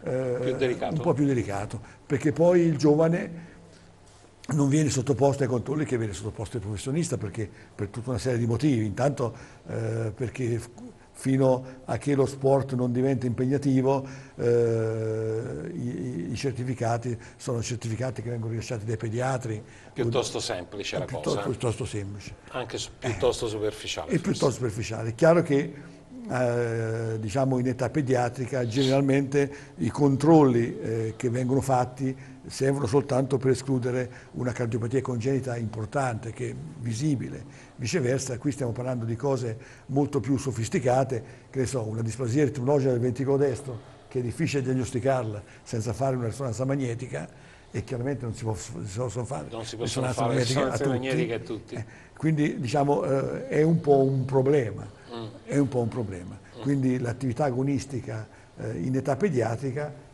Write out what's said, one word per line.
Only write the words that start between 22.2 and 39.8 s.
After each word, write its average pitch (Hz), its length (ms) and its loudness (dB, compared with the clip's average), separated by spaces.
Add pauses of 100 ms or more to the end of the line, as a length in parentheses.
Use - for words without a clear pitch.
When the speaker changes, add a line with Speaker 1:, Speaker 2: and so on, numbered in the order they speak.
Speaker 2:
Anche 120 260 -6
su-, 107 120 -6 (100)
Speaker 1:
Eh. - 100 -6
Speaker 2:
piuttosto 117 380 2
superficiale, 104 600 -4
Speaker 1:
E 185 100 2
Speaker 2:
forse. - 120 0
Speaker 1:
piuttosto - 260 2
superficiale. 110 540 -4
È 113 60 -6
chiaro 165 260 6
che, 143 320 2 (560)
eh, 113 920 0
diciamo, 131 400 2
in 123 80 2
età 123 220 0
pediatrica 127 800 0
generalmente 139 840 4 (260)
i 139 120 0
controlli, 139 880 6
eh, 110 360 -2
che 127 140 0
vengono 127 320 2
fatti 131 540 0 (320)
servono 139 400 0
soltanto 135 500 2
per 131 140 4
escludere 127 580 0 (260)
una 123 180 -2
cardiopatia 117 480 0
congenita 127 560 -2
importante, 113 720 -4
che 117 200 -6
è 127 40 -10 (240)
visibile. 117 640 -2 (320)
Viceversa, 127 600 -2
qui 139 160 -2
stiamo 120 180 -4
parlando 123 320 -4
di 113 140 -2
cose 123 400 -2 (300)